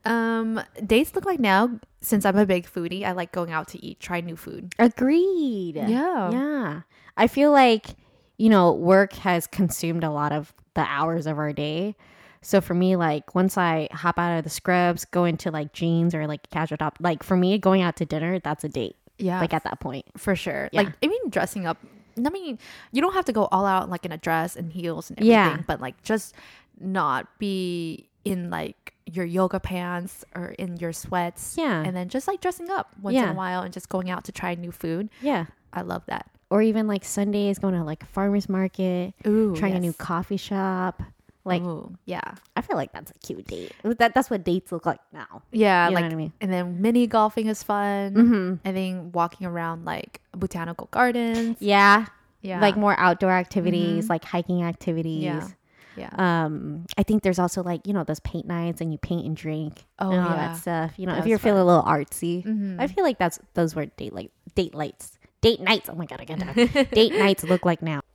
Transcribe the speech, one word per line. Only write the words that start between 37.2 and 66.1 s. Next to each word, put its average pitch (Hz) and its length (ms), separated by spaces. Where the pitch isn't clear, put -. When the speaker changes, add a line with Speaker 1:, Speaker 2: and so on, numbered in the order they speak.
Speaker 2:
going 190 160
to, 170 100
like, 156 180
a - 40
farmer's 202 440
market, 185 640
Speaker 1:
Ooh, 214 300
Speaker 2:
trying 190 180
a 180 60
new 175 80
Speaker 1:
yes. 160 80
Speaker 2:
coffee 175 400
shop. 185 640
Like, 180 160
Speaker 1:
Ooh, 175 320
yeah. 175 160
Speaker 2:
I - 60
feel - 140
like - 160
that's - 180
a - 40
cute - 200
date. 87 260
That, 233 320
that's 262 160
what 196 140
dates 175 280
look 165 140
like 156 140
now. 156 380
Speaker 1:
Yeah, 190 380
Speaker 2:
You - 20
know 180 60
Speaker 1:
like, 175 80
Speaker 2:
what 165 80
I 160 40
mean? 160 240
Speaker 1:
and 190 100
then 180 300
mini 233 260
golfing 220 420
is 214 140
fun. 202 520
Speaker 2:
Mm-hmm. 202 540
Speaker 1:
I 190 40
think 185 420
walking 170 320
around, 165 380
like, - 380
botanical 170 560
gardens. 233 680
Speaker 2:
Yeah. 202 460
Speaker 1:
Yeah. 185 220
Speaker 2:
Like, 208 160
more 202 200
outdoor 185 340
activities, 185 720
Speaker 1:
Mm-hmm. 220 80
Speaker 2:
like, 165 120
hiking 175 380
activities. 165 600
Speaker 1:
Yeah. 175 260
Yeah. 175 480
Speaker 2:
Um, 156 420
I 202 60
think 214 200
there's 185 160
also, 180 240
like, 175 240
you 202 60
know, 185 120
those 156 160
paint - 260
nights 170 340
and 165 100
you 151 80
paint - 280
and 156 100
drink 156 480
Speaker 1:
Oh, 190 140
Speaker 2:
and 180 80
all 175 100
Speaker 1:
yeah. 160 180
Speaker 2:
that 165 80
stuff. 165 420
You 185 80
know, 180 60
Speaker 1:
That - 80
Speaker 2:
if 165 60
you're 220 100
Speaker 1:
was - 60
Speaker 2:
feeling 208 160
Speaker 1:
fun. 185 40
Speaker 2:
a 175 140
little 156 60
artsy, 170 600
Speaker 1:
Mm-hmm. 202 360
Speaker 2:
I 269 60
feel 359 180
like 262 140
that's, 170 200
those 160 220
were 151 120
date, - 280
like, 92 160
date 180 200
lights, - 440
date 226 180
nights. 196 300
Oh - 40
my 165 120
God, - 160